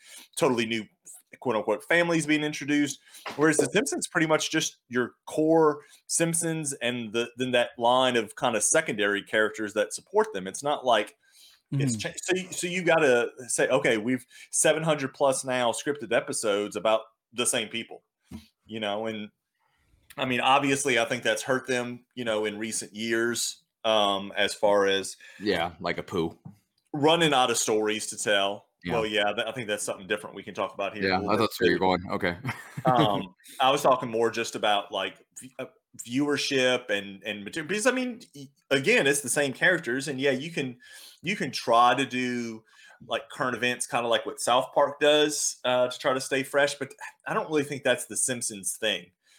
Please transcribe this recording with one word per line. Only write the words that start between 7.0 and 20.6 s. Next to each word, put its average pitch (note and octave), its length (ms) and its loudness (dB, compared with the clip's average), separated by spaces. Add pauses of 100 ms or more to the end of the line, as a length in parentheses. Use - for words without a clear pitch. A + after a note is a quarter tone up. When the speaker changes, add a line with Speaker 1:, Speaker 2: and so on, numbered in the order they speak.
Speaker 1:
the, A#2 260 -2
then B2+ 160 -4
that A#2+ 160 4 (100)
line B2 380 4
of G#2+ 180 -2
kind A#2+ 200 0
of G#2 60 2
secondary G#2 600 0
characters G#2+ 500 0
that G#2 220 0
support G#3+ 360 0
them. F#2+ 140 -6
It's - 160 -10
not C3+ 240 -2
like A2 300 2 (600)
it's C3+ 200 0
Speaker 2:
Mm-hmm. A2 140 -6
Speaker 1:
cha-, E3+ 120 -12
so F#3 140 -2
you, F#3 160 -6
so - 160 -6
you F3+ 160 -4
gotta D3+ 460 4 (180)
say, C3+ 200 0
"Okay, B2+ 300 4
we've B2 260 -2 (280)
seven D#3 320 2
hundred D3 320 0
plus C3+ 280 2
now B2+ 280 0
scripted A#2+ 420 -4
episodes G#2+ 640 0
about A2 260 2 (320)
the A2+ 140 -2
same A2+ 200 -2
people," - 360 -12 (640)
you A2 120 -10
know? G#2+ 280 -4
And G#2+ 220 -8 (840)
I C3+ 100 -4
mean, B2+ 140 -2
obviously C3+ 600 2